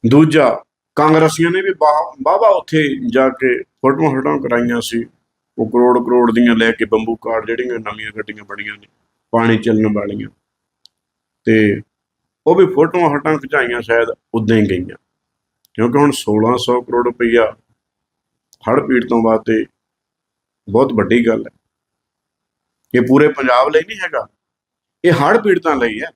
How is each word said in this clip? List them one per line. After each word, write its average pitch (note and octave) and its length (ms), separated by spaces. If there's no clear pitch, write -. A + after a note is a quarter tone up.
ਦੂਜਾ, D3 580
ਕਾਂਗਰਸੀਆਂ D#3 560
ਨੇ F#3 120
ਵੀ F#3+ 80
ਵਾਹ-, D3+ 520
ਵਾਹਵਾ G3+ 260
ਉੱਥੇ C#3+ 640
ਜਾ C3 180
ਕੇ C3 340
ਫੋਟੋਆਂ E3 480
ਫੋਟੋਆਂ C3+ 280
ਕਰਾਈਆਂ A#2+ 420
ਸੀ, A#2 240
ਉਹ A2+ 80
ਕਰੋੜ A#2+ 400
ਕਰੋੜ A#2+ 260
ਦੀਆਂ A#2+ 240
ਲੈ A2+ 160
ਕੇ A2+ 120
ਬੰਬੂ A2 320
ਕਾਰਡ, A2+ 300
ਜਿਹੜੀਆਂ A#2+ 320
ਨਵੀਆਂ G#2+ 380
ਗੱਡੀਆਂ G#2+ 280
ਬਣੀਆਂ G#2 300
ਨੇ G#2 120
ਪਾਣੀ A2+ 280
ਚੱਲਣ A2 360
ਵਾਲੀਆਂ, G#2 340
ਤੇ A2 360
ਉਹ F3+ 80
ਵੀ F#3 120
ਫੋਟੋਆਂ E3 420
ਫੋਟੋਆਂ D3 300
ਖਿਚਾਈਆਂ, B2+ 420
ਸ਼ਾਇਦ A#2 280
ਉਦਾਂ A2 220
ਹੀ G#2 140
ਗਈਆਂ, F2+ 260
ਕਿਉਂਕਿ A#2+ 240
ਹੁਣ C#3+ 120
ਸੋਲਾਂ A2 480
ਸੌ B2 220
ਕਰੋੜ A#2+ 240
ਰੁਪਈਆ A#2 520
ਹੜ੍ਹ C#3 120
ਪੀੜਤਾਂ A#2+ 400
ਵਾਸਤੇ A2 420
ਬਹੁਤ B2 220
ਵੱਡੀ A2+ 340
ਗੱਲ A2+ 200
ਹੈ। - 120
ਇਹ B2 140
ਪੂਰੇ C#3+ 200
ਪੰਜਾਬ C3 400
ਲਈ D#3 200
ਨਹੀਂ G#3+ 160
ਹੈਗਾ, D3 240
ਇਹ F3 80
ਹੜ੍ਹ F#3 260
ਪੀੜਤਾਂ E3+ 380
ਲਈ A#2 240
ਹੈ। D#3+ 160